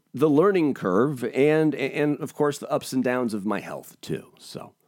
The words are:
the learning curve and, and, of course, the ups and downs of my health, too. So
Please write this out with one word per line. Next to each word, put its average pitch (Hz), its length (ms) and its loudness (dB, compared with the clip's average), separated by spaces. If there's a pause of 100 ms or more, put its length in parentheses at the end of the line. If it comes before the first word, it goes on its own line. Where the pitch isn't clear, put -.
(140)
the 147 160 2
learning 156 440 4
curve 117 500 0
and, 151 520 2
and, 143 440 -2
of 156 140 -8
course, 147 260 -2
the - 120 -10
ups - 220 -4
and 131 100 0
downs 123 300 0
of 98 120 -4
my 101 140 -2
health, - 420 -14
too. - 260 -8 (120)
So - 340 -16 (140)